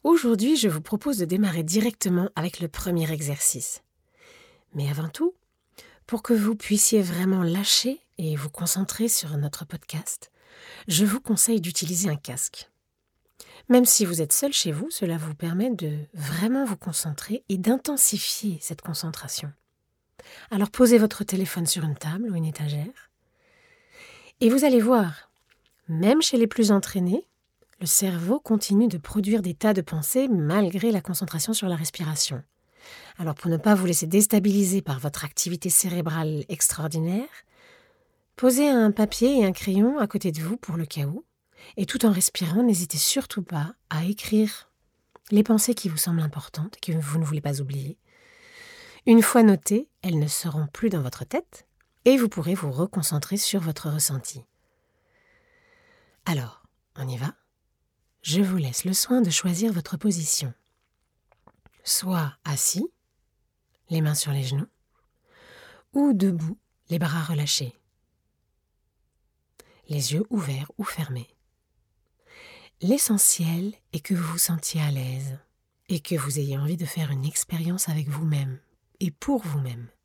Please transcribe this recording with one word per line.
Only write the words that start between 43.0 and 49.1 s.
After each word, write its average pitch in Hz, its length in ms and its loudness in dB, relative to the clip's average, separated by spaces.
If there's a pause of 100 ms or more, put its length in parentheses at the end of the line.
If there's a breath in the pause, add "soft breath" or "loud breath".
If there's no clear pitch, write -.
pas 160 320 -6 (140)
à 156 140 -2
écrire 208 680 0 (580)
les 214 140 6
pensées 214 320 4
qui - 120 -6
vous 156 100 -4
semblent 165 200 0
importantes, 156 600 -6
que - 100 -6
vous 156 300 -2
ne 156 40 0
voulez 147 160 -2
pas 143 200 -4
oublier. 139 360 -8 (1080 loud breath)
Une 233 160 10